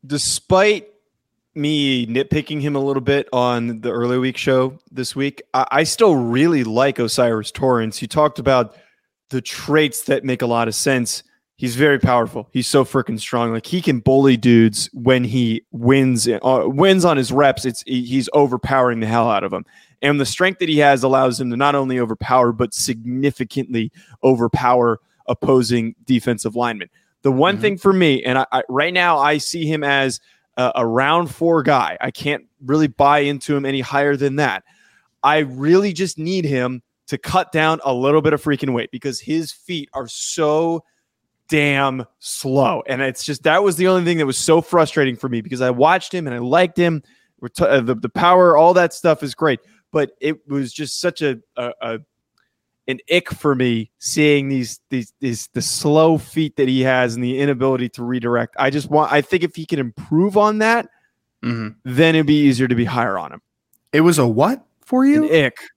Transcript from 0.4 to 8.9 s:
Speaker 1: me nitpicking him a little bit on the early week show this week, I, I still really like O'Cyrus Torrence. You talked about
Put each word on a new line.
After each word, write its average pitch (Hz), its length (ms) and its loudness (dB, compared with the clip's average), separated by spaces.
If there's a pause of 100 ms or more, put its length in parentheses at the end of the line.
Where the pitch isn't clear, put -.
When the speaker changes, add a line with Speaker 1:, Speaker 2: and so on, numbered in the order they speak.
Speaker 1:
me 143 540 -2
nitpicking 139 540 -4
him 147 140 -4
a 139 40 -2
little 135 220 -2
bit 139 300 -2
on 120 500 0
the 120 100 -4
early 120 260 -2
week 127 200 -2
show 131 400 0 (140)
this 131 240 -8
week, 139 260 -6 (120)
I, 131 180 0
I 139 120 2
still 185 320 4
really 131 480 2
like 127 360 0
O'Cyrus 117 520 0
Torrence. 117 500 -2
You 117 60 -10
talked 151 320 0
about 123 360 0 (540)